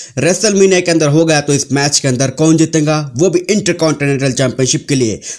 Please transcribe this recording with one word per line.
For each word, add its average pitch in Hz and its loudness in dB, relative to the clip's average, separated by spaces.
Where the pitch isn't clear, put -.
WrestleMania 190 2
के 180 0
अंदर 160 2
हो 156 4
गया, 156 2
तो 143 0
इस - -2
मैच 143 0
के 143 -2
अंदर 131 0
कौन 160 2
जीतेगा, 151 0
वो 175 2
भी 180 0
इंटरकॉन्टिनेंटल 151 -2
चैंपियनशिप 131 -2
के 143 0
लिए? 117 -2